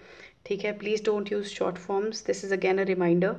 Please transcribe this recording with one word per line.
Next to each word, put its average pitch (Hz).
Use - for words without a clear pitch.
ठीक 202
है। 208
Please 208
don't 208
use 202
short 190
forms, 208
this -
is 196
again 190
a -
reminder। 180